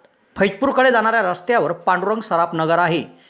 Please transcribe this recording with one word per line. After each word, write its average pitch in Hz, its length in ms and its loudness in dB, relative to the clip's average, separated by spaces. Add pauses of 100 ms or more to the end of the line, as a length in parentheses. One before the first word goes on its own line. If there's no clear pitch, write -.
(360)
फैजपूरकडे 254 560 2
जाणाऱ्या 226 300 2
रस्त्यावर 180 560 -2
पांडुरंग 190 440 -2
सराफ 170 320 0
नगर 165 260 0
आहे. 170 240 0 (260)